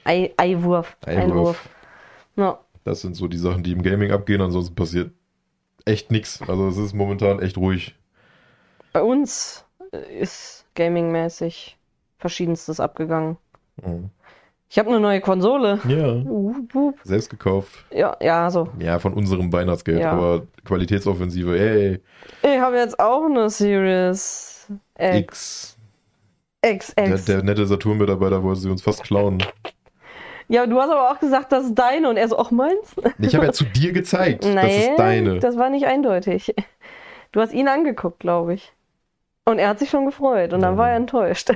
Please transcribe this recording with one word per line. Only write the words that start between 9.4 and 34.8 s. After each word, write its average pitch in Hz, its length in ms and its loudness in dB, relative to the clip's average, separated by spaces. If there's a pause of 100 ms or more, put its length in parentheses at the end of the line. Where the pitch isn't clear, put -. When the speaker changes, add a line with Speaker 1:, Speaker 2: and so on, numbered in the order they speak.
Speaker 1:
äh, - 280 -14
ist - 440 -12 (100)
gaming-mäßig 170 1040 -4 (420)
Verschiedenstes 170 640 -6
abgegangen. 160 560 -4 (440)
Speaker 2:
Mhm. 90 300 -10 (580)
Speaker 1:
Ich - 120 -2
hab 214 80 -2
eine 240 100 2
neue 202 220 2
Konsole. 202 680 2
Speaker 2:
Ja. 131 380 0
Speaker 1:
Wup, 226 500 -4
wup. 277 300 0
Speaker 2:
Selbst - 260 -2
gekauft. 98 540 -4 (100)
Speaker 1:
Ja, - 260 0
ja, 170 300 2
so. 175 180 -2 (120)
Speaker 2:
Ja, 85 180 0
von 98 160 0
unserem 95 380 0
Weihnachtsgeld, 87 480 0
Speaker 1:
Ja. 82 120 0
Speaker 2:
aber 87 340 0 (180)
Qualitätsoffensive, 90 920 -2
ey. 101 440 2 (420)
Speaker 1:
Ich 277 180 4
hab 254 140 2
jetzt 240 240 0
auch 262 280 2
eine 240 240 2
Series 190 1160 0 (320)
X. 185 160 2
Speaker 2:
X. - 640 -6 (880)
Speaker 1:
X, - 320 -2
X. 98 280 2
Speaker 2:
Der, 98 140 2
der 95 40 0
nette 101 240 2
Saturn-Mitarbeiter 98 760 2
wollte 95 160 0
sie 95 100 -4
uns 92 120 -4
fast - 200 -2
klauen. 101 400 0 (1040)
Speaker 1:
Ja, 240 200 2
du 240 140 2
hast 277 100 2
aber 269 200 4
auch 277 80 -4
gesagt, 269 320 0
"Das 262 140 2
ist 233 100 -2
deine." 262 340 4
Und 226 80 2
er 226 120 2
so, 226 100 0
"Ach, 233 140 0
meins?" 311 420 0 (240)
Speaker 2:
Ich - 160 2
hab 196 80 4
ja 151 100 4
zu - 120 0
dir 131 280 2
gezeigt, 180 520 0
"Das 202 60 2 (260)
ist 214 140 4